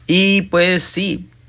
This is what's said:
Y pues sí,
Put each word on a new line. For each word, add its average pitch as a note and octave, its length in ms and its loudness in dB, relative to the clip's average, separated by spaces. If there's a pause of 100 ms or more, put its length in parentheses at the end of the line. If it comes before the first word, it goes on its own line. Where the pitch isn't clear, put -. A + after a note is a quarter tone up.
Y G3 340 2
pues F3 400 0
sí, F3+ 480 -4 (180)